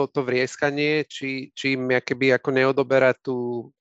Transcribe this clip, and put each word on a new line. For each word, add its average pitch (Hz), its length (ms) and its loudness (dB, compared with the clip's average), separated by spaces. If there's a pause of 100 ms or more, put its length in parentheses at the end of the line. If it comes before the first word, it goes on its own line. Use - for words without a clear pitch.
(100)
to 147 140 -2
vrieskanie, 143 840 -2
či, 135 460 -10
či 135 260 -2
im 127 160 0
akoby 127 400 2
ako - 160 -2
neodoberá 131 640 4
tú, 120 540 -6 (120)